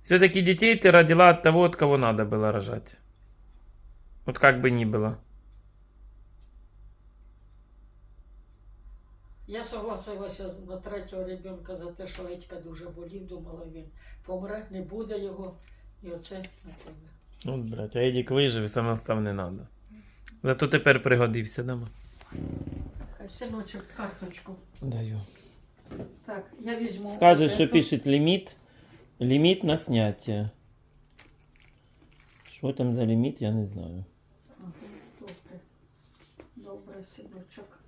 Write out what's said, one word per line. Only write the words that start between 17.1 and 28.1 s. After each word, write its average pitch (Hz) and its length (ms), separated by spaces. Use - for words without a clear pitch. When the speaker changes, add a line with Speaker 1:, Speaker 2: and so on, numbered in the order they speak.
Speaker 1:
От, 123 40
блядь, 113 340
а 120 40
Едік 127 320
вижив, 127 320
і 104 40
саме 117 240
основне 110 320
не 101 100
надо. 95 300
Зато 131 240
тепер 135 360
пригодився, 120 600
да, 123 120
ма? 117 120
Speaker 2:
Хай, 202 120
синочок, 214 540
карточку. 190 580
Speaker 1:
Даю. 113 380
Speaker 2:
Так, 202 180
я 226 200
візьму 202 360
Speaker 1:
Скажеш, 156 380
Speaker 2:
отету. 160 100
Speaker 1:
що - 100
пишуть 147 340
ліміт. 156 480